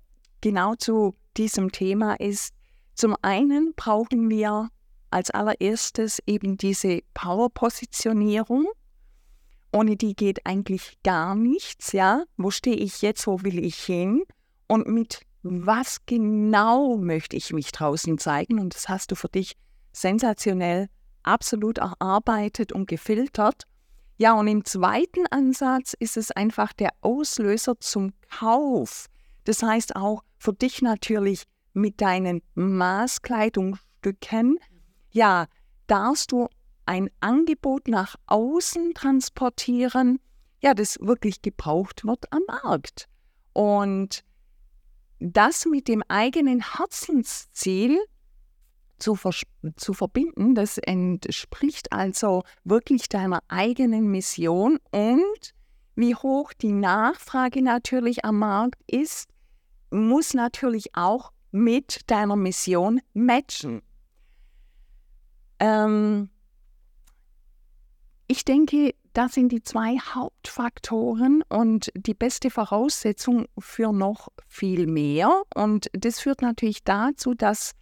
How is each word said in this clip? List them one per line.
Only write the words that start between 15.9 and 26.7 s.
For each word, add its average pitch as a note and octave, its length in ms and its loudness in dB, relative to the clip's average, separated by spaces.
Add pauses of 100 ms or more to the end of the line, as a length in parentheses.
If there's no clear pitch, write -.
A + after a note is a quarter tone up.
genau A3 920 2
möchte E3+ 380 -2
ich - 180 -8
mich D3+ 180 -4
draußen D#3 480 -2
zeigen? F3 400 -2
Und F#3 160 -6
das - 120 -12
hast F#3+ 240 -6
du F#3+ 40 -6
für - 140 -8
dich - 260 -4 (380)
sensationell F#3+ 960 0 (340)
absolut G#3+ 540 0
erarbeitet G#3 960 -2
und F#3+ 140 -4
gefiltert. G#3+ 760 0 (540)
Ja, A3+ 160 8
und G#3+ 140 4
im G#3+ 180 2
zweiten A3+ 640 0
Ansatz C4 720 0
ist A3+ 200 -6
es A3 140 -4
einfach G#3+ 420 -2